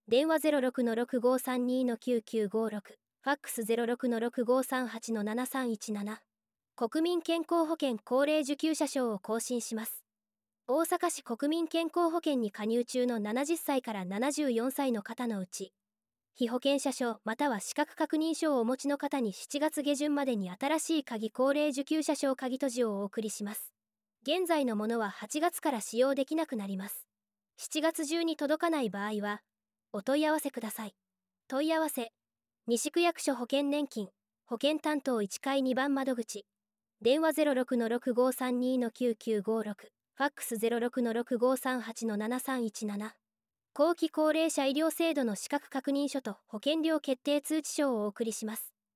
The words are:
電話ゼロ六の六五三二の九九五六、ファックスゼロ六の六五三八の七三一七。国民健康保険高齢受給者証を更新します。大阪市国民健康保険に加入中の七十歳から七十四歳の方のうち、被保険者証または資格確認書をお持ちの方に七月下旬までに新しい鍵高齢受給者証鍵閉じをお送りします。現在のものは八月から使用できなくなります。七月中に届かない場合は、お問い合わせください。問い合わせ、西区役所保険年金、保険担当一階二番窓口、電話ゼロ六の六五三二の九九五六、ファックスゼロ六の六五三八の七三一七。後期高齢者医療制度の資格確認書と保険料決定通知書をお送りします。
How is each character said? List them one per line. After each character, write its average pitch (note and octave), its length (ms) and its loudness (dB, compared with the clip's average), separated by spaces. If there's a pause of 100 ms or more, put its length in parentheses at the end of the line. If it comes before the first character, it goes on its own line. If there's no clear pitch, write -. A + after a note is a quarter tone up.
電 B3+ 200 6
話 D#4+ 120 4
ゼ D#4 100 4
ロ C#4+ 120 4
六 B3+ 220 0
の A3+ 120 2
六 A#3+ 240 0
五 B3 180 4
三 B3 300 -2
二 B3+ 180 2
の A#3 120 0
九 A#3+ 260 0
九 A3 240 -2
五 A3 240 -2
六、 - 260 -10 (240)
フ - 80 -2
ァ C#4+ 40 2
ッ D4 40 0
ク - 140 -12
ス A3+ 120 -4
ゼ A3 120 2
ロ A#3+ 100 0
六 A#3+ 240 -2
の A3+ 100 0
六 A#3 260 -2
五 B3+ 180 4
三 B3+ 240 -2
八 A3+ 260 -6
の G#3+ 100 0
七 A3+ 220 -2
三 B3+ 240 -2
一 A3 240 -4
七。 G#3 280 -6 (540)
国 D4+ 280 0
民 F4 180 2
健 E4 200 0
康 E4 260 2
保 D#4+ 60 -2
険 C4+ 300 0
高 C4 220 2
齢 D4+ 160 4
受 C#4 160 -2
給 D#4+ 160 0
者 D4 140 0
証 B3 260 0
を G3 60 -4
更 A3+ 200 -2
新 A#3+ 220 -2
し - 140 -6
ま A3 100 -6
す。 - 180 -10 (640)
大 C4+ 120 2
阪 E4+ 320 0
市 - 100 -8
国 A#3 260 -4
民 D#4+ 200 0
健 E4 160 0 (120)
康 F4 140 4
保 E4 80 0
険 D4+ 200 0
に A3 120 0
加 G#3 160 -6
入 A#3 180 2
中 B3 220 0
の A#3+ 140 0
七 A3 260 -2
十 E4 120 0
歳 C4+ 260 -2
か A3+ 100 -6
ら F#3+ 120 -6
七 G#3+ 260 -2
十 D4 180 0
四 A#3+ 220 0
歳 C4+ 200 0
の G#3+ 120 -2
方 A#3+ 240 -6
の G#3+ 120 -2
う F3+ 60 -4
ち、 - 260 -12 (640)
被 B3 120 0
保 A#3 80 -2
険 C#4 240 2
者 C4+ 140 0
証 A#3 320 -2
ま A3 100 -4
た D4 140 0
は G3+ 100 0
資 - 160 -8
格 D4+ 220 -2
確 D#4+ 180 0
認 D#4 180 2
書 D4+ 220 2
を A#3+ 60 4
お - 20 2
持 B3 140 0
ち - 100 -6
の C#4+ 100 2
方 C#4+ 220 -2
に G#3+ 140 -2
七 - 260 -6
月 D4+ 220 0
下 C#4+ 120 2
旬 C#4+ 220 2
ま C#4+ 80 0
で B3+ 140 0
に F#3+ 120 -2
新 C#4 300 0
し D#4+ 200 0
い C#4 40 -2
鍵 A3 280 -4
高 C4+ 200 2
齢 D4 200 2
受 C4+ 120 -2
給 D#4 180 0
者 D4 140 0
証 C4+ 180 0
鍵 C4 220 -4
閉 C4+ 140 0
じ B3 160 0
を G#3 140 -2
お G3+ 40 -2
送 G3+ 180 -6
り G#3+ 80 -4
し - 140 -8
ま G#3 120 -8
す。 - 180 -12 (500)
現 E4+ 240 0
在 D#4 160 2
の A3+ 140 0
も G#3+ 100 -2
の A#3 120 0
は G#3 100 -2
八 G#3+ 320 -6
月 E4+ 180 0
か D4+ 120 0
ら A3+ 100 -2
使 - 160 -4
用 C4+ 180 4
で C4+ 100 0
き D#4 120 -2
な D#4+ 80 0
く C#4 100 -6
な G3+ 100 -4
り G3 120 -4
ま G3 100 -8
す。 - 180 -12 (520)
七 - 240 -4
月 D#4+ 240 0
中 E4 180 0
に E4 140 0
届 D4 240 0
か E4+ 80 2
な D#4+ 100 2
い A#3+ 100 0
場 G3+ 160 -4
合 G#3+ 100 -2
は、 G#3 260 -4 (500)
お - 100 -6
問 C#4+ 200 2
い D#4 40 2
合 D4+ 60 2
わ D#4 80 2
せ C#4+ 100 -4
く A#3+ 120 -6
だ G#3+ 100 -6
さ A3 140 -8
い。 G3+ 100 -14 (540)
問 C#4 180 0
い D#4+ 60 2
合 D#4+ 80 2
わ D#4 80 0
せ、 A#3 240 -6 (540)
西 A#3 240 0
区 E4+ 100 2
役 E4+ 180 2
所 C#4 160 0
保 A#3+ 80 -6
険 C4+ 200 0
年 C#4+ 220 0
金、 G#3 220 -6 (380)
保 A#3+ 100 -6
険 D4 240 2
担 D4+ 220 0
当 A#3+ 200 0
一 - 180 -4
階 C#4 220 0
二 B3+ 140 0
番 C#4 180 0
窓 C4+ 220 0
口、 A3 300 -8 (560)
電 B3 180 6
話 D#4+ 140 4
ゼ D4+ 120 4
ロ D4 80 4
六 B3+ 220 2
の A3+ 140 2
六 A#3+ 240 0
五 B3+ 180 6
三 B3 300 -2
二 B3+ 160 2
の A#3 140 2
九 A#3+ 240 0
九 A3 260 0
五 A3 200 0
六、 G#3 300 -8 (240)
フ - 80 0
ァ C#4+ 40 2
ッ C#4+ 40 0
ク - 140 -12
ス A3+ 100 -4
ゼ A3+ 140 0
ロ A#3 100 2
六 A#3+ 220 0
の A#3 100 2
六 A#3+ 260 0
五 B3+ 200 4
三 B3+ 240 -2
八 A3+ 240 -8
の A3 100 0
七 A3 240 -2
三 B3+ 240 -2
一 A3 220 -4
七。 G#3 280 -6 (580)
後 E4 240 4
期 D#4+ 140 0
高 D#4 240 2
齢 D#4+ 180 2
者 C#4 140 0
医 C#4 60 2
療 D#4 200 2
制 E4 220 0
度 C#4 100 0
の G#3+ 120 0
資 - 120 -10
格 - 220 -4
確 C#4 220 -4
認 C#4 180 0
書 C4+ 120 -4
と G#3 160 -8 (100)
保 A3 100 -10
険 D#4 240 0
料 D#4 180 2
決 C4+ 240 -4
定 D4 160 2
通 D#4 220 -2
知 - 80 -10
書 C#4 240 0
を G#3+ 100 -2
お G#3 40 -2
送 G#3 180 -4
り A3 80 -2
し - 120 -8
ま A3 120 -6
す。 - 160 -10 (220)